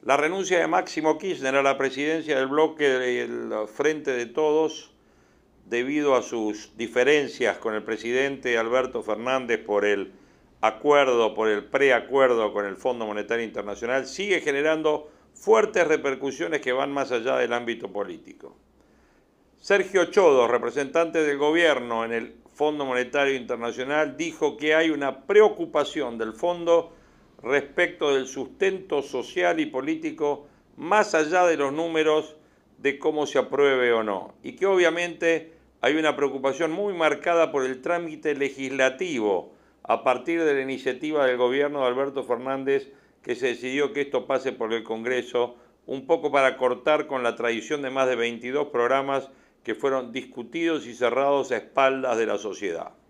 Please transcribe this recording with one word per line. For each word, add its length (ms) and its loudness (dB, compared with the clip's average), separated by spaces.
La 120 4
renuncia 440 0
de 80 0
Máximo 500 0
Kirchner 380 -2
a 80 4
la 120 2
presidencia 600 -2
del 100 0
bloque 380 0
del 680 -2
Frente 460 -2
de 140 -4
Todos, 680 -2
debido 480 0
a 80 2
sus 540 -6
diferencias 800 2
con 160 -4
el 80 -4
presidente 760 -2
Alberto 440 0
Fernández 560 -2
por 260 0
el 280 0
acuerdo, 760 4
por 140 0
el 160 0
preacuerdo 880 4
con 120 -2
el 120 -6
Fondo 300 -4
Monetario 380 -4
Internacional, 600 -6
sigue 340 -2
generando 680 -2
fuertes 500 2
repercusiones 760 -2
que 120 -2
van 200 -2
más 180 -4
allá 280 0
del 140 0
ámbito 400 -6
político. 640 -10
Sergio 480 2
Chodo, 420 6
representante 800 0
del 140 -2
gobierno 680 2
en 80 -6
el 220 -6
Fondo 300 -2
Monetario 520 0
Internacional, 800 -2
dijo 400 -2
que 180 2
hay 160 4
una 360 -4
preocupación 920 4
del 140 -4
fondo 600 2
respecto 720 0
del 140 0
sustento 760 -4
social 600 -2
y 60 0
político 840 -4
más 380 0
allá 320 4
de 100 4
los 160 -2
números 640 0
de 200 -2
cómo 280 -2
se 120 0
apruebe 540 2
o 100 2
no, 400 -6
y 140 -12
que 100 0
obviamente 840 0
hay 140 2
una 220 2
preocupación 560 -2
muy 220 -4
marcada 580 2
por 120 0
el 160 -6
trámite 540 -4
legislativo 1200 -2
a 180 0
partir 400 0
de 120 2
la 80 0
iniciativa 640 -2
del 100 2
gobierno 460 0
de 40 2
Alberto 380 -2
Fernández 680 -2
que 140 -4
se 120 -2
decidió 440 -2
que 80 -4
esto 260 -4
pase 240 -2
por 220 -4
el 100 -2
Congreso, 720 -2
un 220 -8
poco 240 0
para 240 2
cortar 500 0
con 160 -4
la 140 -2
tradición 460 -4
de 80 -6
más 180 0
de 80 0
veintidós 540 -4
programas 600 0
que 100 -4
fueron 380 -2
discutidos 720 -6
y 80 -14
cerrados 580 0
a 40 0
espaldas 600 0
de 80 0
la 140 -2
sociedad. 540 -8